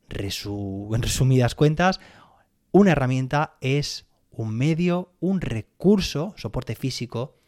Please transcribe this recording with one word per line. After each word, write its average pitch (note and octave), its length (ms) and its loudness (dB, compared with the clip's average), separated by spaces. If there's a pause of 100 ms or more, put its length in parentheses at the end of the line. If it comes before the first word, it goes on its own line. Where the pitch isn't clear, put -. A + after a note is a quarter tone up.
Resu-, G2+ 880 -8
en A#2 60 0
resumidas B2+ 540 2
cuentas, D#3 440 2 (720)
una F#3+ 200 6
herramienta C3 720 0
es C#3 440 -4 (240)
un A2 260 -6
medio, F3 640 0
un F#3 220 0
recurso, E3+ 960 0
soporte A#2 380 -6
físico, B2+ 640 -6 (100)